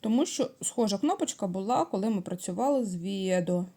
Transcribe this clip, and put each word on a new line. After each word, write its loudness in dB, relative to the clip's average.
тому 2
що -2
схожа 0
кнопочка 0
була, 0
коли -2
ми 0
працювали 0
з -6
Viedo. 0